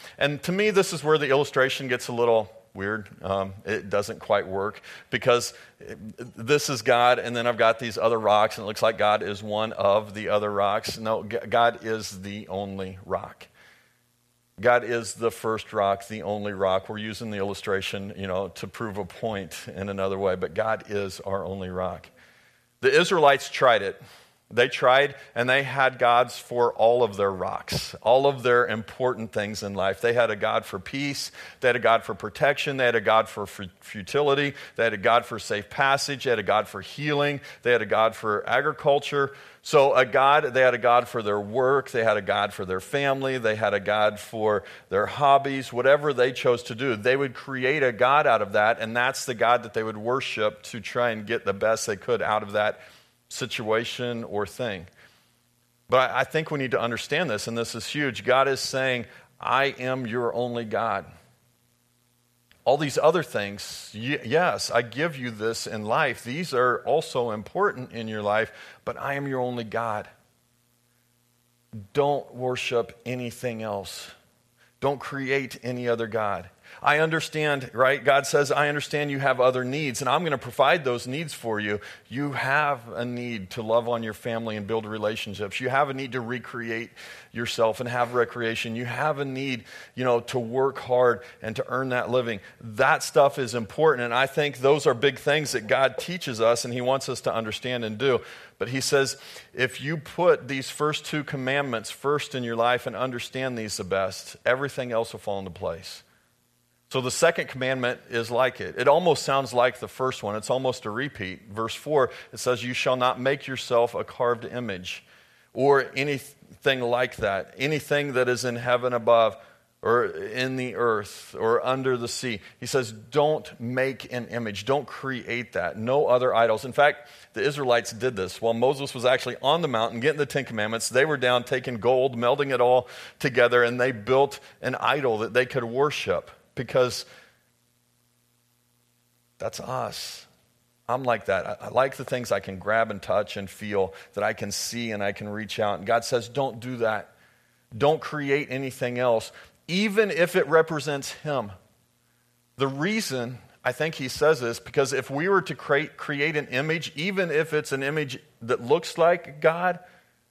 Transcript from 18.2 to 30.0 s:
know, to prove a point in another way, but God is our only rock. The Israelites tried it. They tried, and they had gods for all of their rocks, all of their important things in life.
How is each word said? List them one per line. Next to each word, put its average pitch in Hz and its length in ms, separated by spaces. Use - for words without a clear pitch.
know, 95 300
to - 120
prove 104 300
a 98 60
point 98 520
in 98 140
another 98 300
way, 95 180
but 87 180
God 110 340
is 101 320
our 95 240
only 92 260
rock. 92 380
The 135 200
Israelites 151 480
tried 117 340
it. 98 180
They 120 180
tried, 135 460
and 120 120
they 135 160
had 131 360
gods 120 400
for 120 340
all 120 300
of 101 160
their 98 120
rocks, - 720
all 131 260
of 131 160
their 123 240
important 113 640
things 104 320
in 98 120
life. 95 260